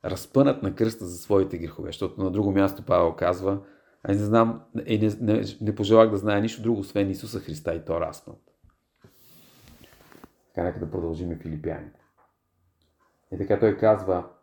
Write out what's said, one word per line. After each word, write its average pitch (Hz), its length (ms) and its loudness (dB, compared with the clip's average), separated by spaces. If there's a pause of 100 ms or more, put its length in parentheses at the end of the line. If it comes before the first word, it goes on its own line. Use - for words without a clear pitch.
разпънат 135 580 0
на 95 120 -2
кръста 110 320 -2
за 87 120 -10
своите 98 400 2
грехове, 82 300 -10
защото - 340 -6
на 95 80 0
друго 98 220 0
място 95 340 0
Павел 87 300 4
казва: 95 440 -2 (420)
"Аз 98 140 0
не 104 80 0
знам, 113 380 2 (240)
е, 107 120 0
не, 107 120 2 (100)
не, 110 240 0 (160)
не 107 140 -2
пожелах 110 360 6
да 104 60 -2
зная 101 240 0
нищо 113 220 -4
друго, 110 180 0
освен 98 300 -2
Исуса 98 300 -8
Христа 80 340 -6
и 82 100 -8
то 82 160 -2
разпнат." - 540 -10 (1900)
Така, 87 160 -4
нека 90 160 -4
да 82 100 -8
продължим 85 420 -6
и 78 40 -6
Филипяните. 80 640 -10 (1300)
И 90 60 -10
така 98 220 0
той 104 160 4
казва 95 520 2 (140)